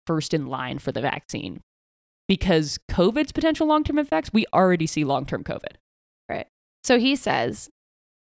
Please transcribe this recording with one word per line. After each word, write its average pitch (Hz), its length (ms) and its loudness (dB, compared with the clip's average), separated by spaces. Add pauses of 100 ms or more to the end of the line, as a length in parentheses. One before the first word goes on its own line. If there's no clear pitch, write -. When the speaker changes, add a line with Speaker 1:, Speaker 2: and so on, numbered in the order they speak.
Speaker 1:
first 160 260 -2
in 151 140 -2
line 127 320 -8
for - 140 -6
the - 80 -6
vaccine. - 600 -6 (680)
Because 160 500 2 (100)
covid's 240 440 2
potential 320 340 0
long-term 302 320 2
effects, 302 340 -2
we 214 220 2
already 180 320 4
see 156 180 -2
long-term 135 400 -2
covid. - 320 -10 (520)
Speaker 2:
Right. - 180 -6 (360)
So 247 160 4
he 262 160 2
says, 131 540 -2 (580)